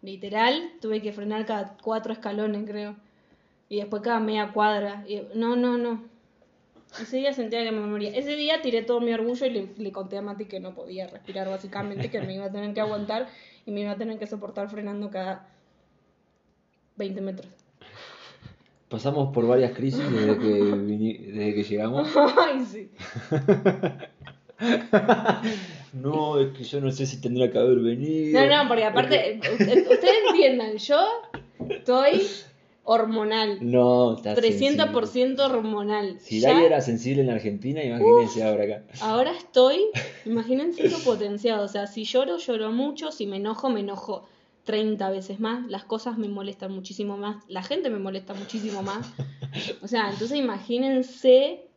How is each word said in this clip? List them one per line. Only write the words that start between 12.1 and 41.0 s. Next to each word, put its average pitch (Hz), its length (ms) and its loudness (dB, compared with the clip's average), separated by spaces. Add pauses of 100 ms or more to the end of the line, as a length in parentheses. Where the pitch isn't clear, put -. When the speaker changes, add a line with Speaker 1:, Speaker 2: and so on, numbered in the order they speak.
Speaker 1:
que 220 120 -4
me 190 120 -8
iba 196 120 -10
a 190 60 -6
tener 208 200 -6
que 220 80 -4
aguantar 214 480 -4 (380)
y 214 60 -12
me 202 100 -4
iba 208 80 -4
a 196 60 -6
tener 220 220 -6
que 214 80 -10
soportar 202 440 -10
frenando 208 400 -8
cada 190 380 -8 (1500)
veinte 196 240 -6
metros. 190 260 -8 (1400)
Speaker 2:
Pasamos 139 460 -2
por 117 120 2
varias 123 260 4
crisis 131 280 -2 (100)
desde 107 280 2
que 107 100 0 (240)
vini-, 104 460 -2
desde 104 380 -4
que 104 80 0
llegamos. 110 440 -2 (180)
Speaker 1:
<laughs> - 120 4
Ay, 269 260 2
sí. 196 260 -14 (400)
Speaker 2:
<laughs> - 1700 0 (960)
No, 147 460 -2
es 135 180 2
que 127 80 -12
yo 143 160 -6
no 135 100 -2
sé 135 160 -4
si - 140 -8
tendría 123 300 2
que - 80 0
haber 123 200 6
venido. 151 640 2
Speaker 1:
No, 285 220 6
no, 254 60 0
porque 226 160 2
aparte, 214 500 2
Speaker 2:
Es - 60 -10
que - 100 -2
Speaker 1:
u-, 220 380 4
u-, 494 60 8
ustedes 403 220 6 (140)
entiendan, 254 480 4
yo 285 200 2 (680)
estoy 269 540 4 (600)
hormonal. 220 760 2
Speaker 2:
No, 123 560 6
está 107 180 -4
Speaker 1:
Trescientos 269 560 4
por 226 160 0
ciento 262 380 0
Speaker 2:
sensible. 262 140 2 (100)
Speaker 1:
hormonal. 208 520 -4
Speaker 2:
Si 110 200 -4
Speaker 1:
Ya 135 140 6
Speaker 2:
Dai 165 100 8
era 160 160 8
sensible 123 420 0
en 127 80 4
Argentina, 113 520 -2
imagínense 117 580 6
Speaker 1:
Uf, 110 60 2
Speaker 2:
ahora 107 180 2
acá. 104 180 -4 (180)
Speaker 1:
ahora 240 320 2
estoy, 285 480 4 (440)
imagínense 254 640 0
eso - 180 2